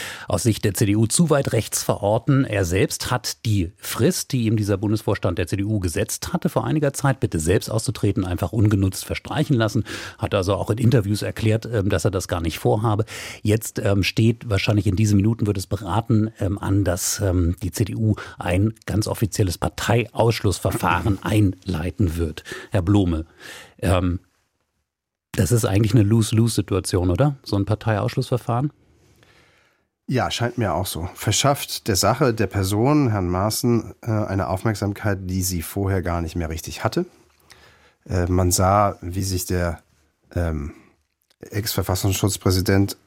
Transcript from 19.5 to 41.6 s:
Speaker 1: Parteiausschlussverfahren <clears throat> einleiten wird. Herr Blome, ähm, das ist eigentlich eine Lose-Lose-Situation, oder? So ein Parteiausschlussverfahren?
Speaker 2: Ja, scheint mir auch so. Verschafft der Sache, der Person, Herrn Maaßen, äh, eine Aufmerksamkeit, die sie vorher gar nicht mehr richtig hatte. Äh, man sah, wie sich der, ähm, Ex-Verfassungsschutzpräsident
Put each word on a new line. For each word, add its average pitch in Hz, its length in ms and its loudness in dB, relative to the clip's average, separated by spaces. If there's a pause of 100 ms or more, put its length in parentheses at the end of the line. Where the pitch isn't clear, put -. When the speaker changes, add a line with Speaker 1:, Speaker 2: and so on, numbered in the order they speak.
Speaker 1:
Parteiausschlussverfahren 110 1300 0
<clears throat> - 0 - (300)
einleiten 92 960 0
wird. 80 260 -4 (260)
Herr 98 120 0
Blome, 87 420 4 (540)
ähm, 90 420 2 (1120)
das - 160 2
ist 113 140 2
eigentlich 101 300 2
eine 113 80 8
Lose-Lose-Situation, 104 1080 2
oder? 135 360 2
So - 120 -2
ein 101 80 2
Parteiausschlussverfahren? 117 1080 -2 (1300)
Speaker 2:
Ja, 110 240 0
scheint 120 280 -4
mir 98 160 0
auch 92 100 -2
so. 90 300 -6
Verschafft - 720 -2
der 113 80 2
Sache, 117 380 2
der 107 120 0
Person, 110 640 2
Herrn 92 200 0
Maaßen, 110 720 0
äh, - 80 -6
eine 98 380 -2
Aufmerksamkeit, 101 760 -2
die 92 180 -4
sie 90 220 -2
vorher 98 400 -2
gar 85 180 -2
nicht 82 160 -4
mehr 82 140 -4
richtig 82 340 -8
hatte. 170 220 0 (1000)
Äh, 90 200 0
man 90 240 2
sah, 98 500 4
wie 90 220 -6
sich 95 240 -4
der, 87 340 -2 (540)
ähm, 80 380 -2 (680)
Ex-Verfassungsschutzpräsident 98 1700 0